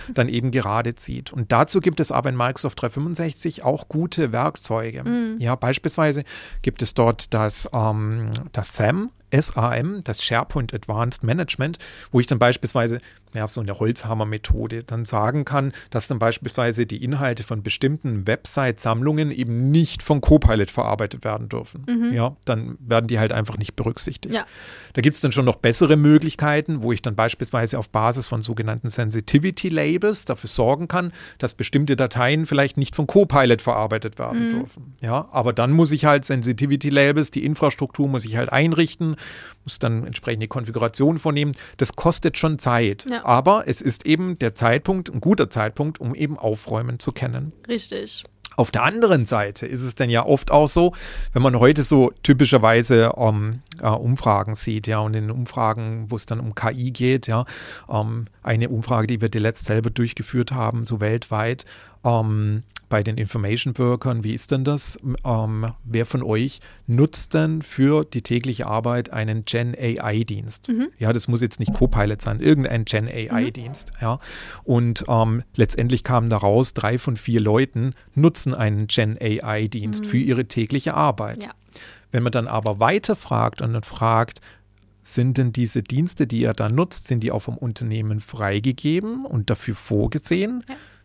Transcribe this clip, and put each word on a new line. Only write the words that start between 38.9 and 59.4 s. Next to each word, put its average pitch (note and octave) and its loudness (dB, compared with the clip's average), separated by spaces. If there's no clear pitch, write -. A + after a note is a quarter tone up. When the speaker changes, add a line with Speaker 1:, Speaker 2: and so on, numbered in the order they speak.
Speaker 1:
muss - -8
dann A2+ 0
entsprechende A2+ -6
Konfiguration A#2+ 0
vornehmen. D3 0
Das - 0
kostet - 2
schon D#3 0
Zeit, A#2 2
Speaker 2:
Ja. A#3+ -6
Speaker 1:
aber C#3 4
es C3 -2
ist - -2
eben E3+ 0
der A2+ 0
Zeitpunkt, D3 0
ein A#2+ -4
guter E3+ 4
Zeitpunkt, C#3+ -4
um A#2+ -4
eben D3+ -4
aufräumen A#2 -4
zu - -4
können. C3 -4
Speaker 2:
Richtig. G#3 -8
Speaker 1:
Auf - 2
der A2 0
anderen F#3 4
Seite G#2 -2
ist B2+ -6
es B2 -6
dann B2 0
ja A#2 2
oft - 2
auch D3 6
so, F3 4
wenn B2 2
man B2 4
heute C#3 8
so C3 6
typischerweise, A#2 6
ähm, A2 0
äh, A2+ 0
Umfragen A2 2
sieht, G#2+ -4
ja, A2 0
und G#2+ -2
in G#2+ -2
Umfragen, A2+ -4
wo A#2+ -4
es - -6
dann A#2 -4
um A2 -6
K A2+ -2
I B2+ -4
geht, B2+ 0
ja, A#2 0
ähm, A2+ -2
eine A#2 0
Umfrage, A2+ 0
die A2 -2
wir A2+ 2
letzt A2 -2